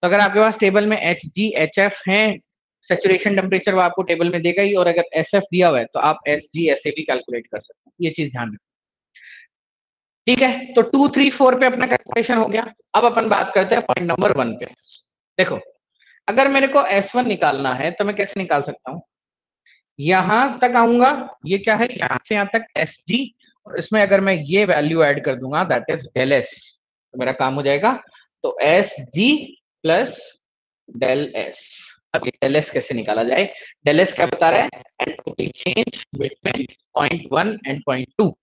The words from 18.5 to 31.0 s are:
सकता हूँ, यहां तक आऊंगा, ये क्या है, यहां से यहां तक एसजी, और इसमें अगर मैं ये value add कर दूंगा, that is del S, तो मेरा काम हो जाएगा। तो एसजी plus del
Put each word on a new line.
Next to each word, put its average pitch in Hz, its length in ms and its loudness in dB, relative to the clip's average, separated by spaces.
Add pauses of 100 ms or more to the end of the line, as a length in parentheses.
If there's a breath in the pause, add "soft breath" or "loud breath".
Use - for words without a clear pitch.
सकता 135 280 -12
हूँ, 170 100 -12 (1000 soft breath)
यहां 185 600 2
तक 247 180 2
आऊंगा, 240 340 4 (340)
ये 180 140 -2
क्या 214 160 0
है, 233 160 0
यहां - 280 -4
से - 160 -6
यहां 202 180 0
तक 220 120 -2 (120)
एसजी, 208 580 -6 (320)
और - 120 -8
इसमें 214 220 0
अगर 196 200 4
मैं 196 140 2
ये 170 300 0
value 160 380 2
add 143 220 2
कर 135 100 -2
दूंगा, 139 320 -4
that 131 240 -2
is 151 220 -6
del 139 220 0
S, 123 180 -2 (600)
तो 127 60 -12
मेरा 127 140 -2
काम 131 220 -2
हो 147 80 -4
जाएगा। 143 280 2 (520 soft breath)
तो - 200 -4
एसजी 175 680 0 (520)
plus 175 360 0 (680)
del 131 380 -2 (120)